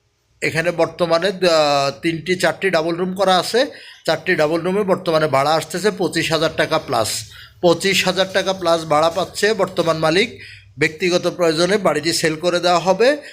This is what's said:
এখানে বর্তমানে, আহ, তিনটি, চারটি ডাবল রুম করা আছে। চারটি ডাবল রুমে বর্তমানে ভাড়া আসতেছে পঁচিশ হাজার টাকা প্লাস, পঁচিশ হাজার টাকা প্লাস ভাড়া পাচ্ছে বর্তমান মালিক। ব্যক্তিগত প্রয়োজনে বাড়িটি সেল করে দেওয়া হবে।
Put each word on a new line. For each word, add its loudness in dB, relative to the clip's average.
এখানে -2
বর্তমানে, 0
আহ, 2
তিনটি, -4
চারটি -2
ডাবল 0
রুম -4
করা 2
আছে। 0
চারটি 0
ডাবল 0
রুমে -2
বর্তমানে 0
ভাড়া 2
আসতেছে -2
পঁচিশ -4
হাজার 0
টাকা 0
প্লাস, -2
পঁচিশ 2
হাজার 0
টাকা 0
প্লাস 0
ভাড়া 2
পাচ্ছে -2
বর্তমান 0
মালিক। 0
ব্যক্তিগত 0
প্রয়োজনে 2
বাড়িটি 0
সেল 0
করে 0
দেওয়া 2
হবে। 2